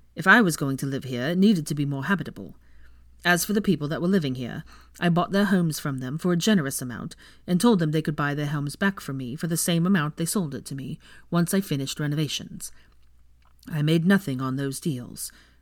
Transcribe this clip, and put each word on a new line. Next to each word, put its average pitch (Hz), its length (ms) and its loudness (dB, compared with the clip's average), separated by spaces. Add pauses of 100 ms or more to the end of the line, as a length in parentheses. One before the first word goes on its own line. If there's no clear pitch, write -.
(160)
If 165 100 -4
I 214 140 10
was 175 160 4
going 135 220 -2
to 143 80 -6
live 135 180 -4
here, 127 240 -4
it 180 100 0
needed 190 280 6
to 160 100 -2
be 143 100 0
more 135 200 -4
habitable. 151 500 -4 (680)
As 175 200 2
for 214 80 -2
the 208 100 2
people 147 240 0
that 151 160 -4
were 175 60 0
living 151 260 2
here, 123 300 -8 (340)
I 175 100 0
bought 170 220 2
their 196 140 2
homes 180 340 2
from 135 200 -4
them 127 200 -6
for 180 140 0
a 175 40 2
generous 165 460 2
amount 123 320 -10 (320)
and 175 140 2
told 233 180 6
them 156 140 0
they 156 100 0
could 151 140 -4
buy 143 180 -2
their 147 140 -4
homes 143 260 -4
back 196 240 -2
from 135 200 -8
me 127 180 -8
for 175 100 -6
the 165 100 -2
same 170 300 2
amount 156 300 2
they 165 100 -4
sold 151 300 -2
it - 80 -12
to - 100 -10
me 135 240 -10 (320)
once 170 240 2
I 196 60 2
finished 139 400 -4
renovations. - 720 -4 (1000)
I 151 120 -2
made 160 240 4
nothing 190 340 4
on 131 160 -2
those 139 240 -4
deals. - 500 -6 (320)